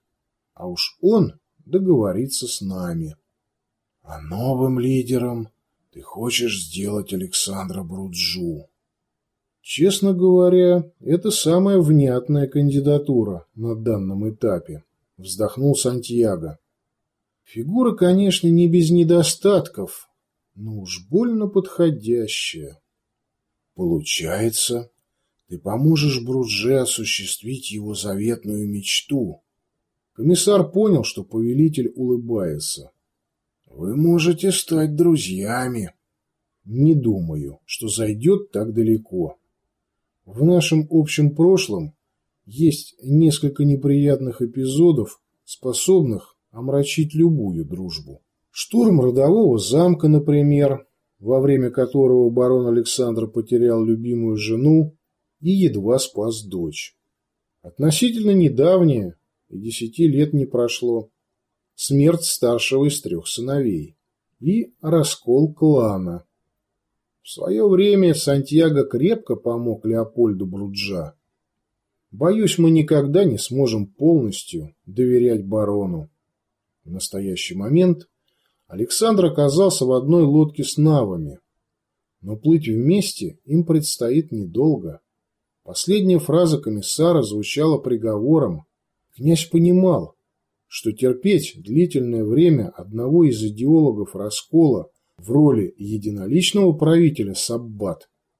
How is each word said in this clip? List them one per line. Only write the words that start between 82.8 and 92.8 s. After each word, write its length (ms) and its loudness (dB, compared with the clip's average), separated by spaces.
им 180 0
предстоит 680 -2
недолго. 680 -2
Последняя 560 0
фраза 400 2
комиссара 640 0
звучала 560 -2
приговором. 880 0
Князь 320 0
понимал, 680 2
что 200 -6
терпеть 640 0
длительное 680 -2
время 440 2
одного 560 0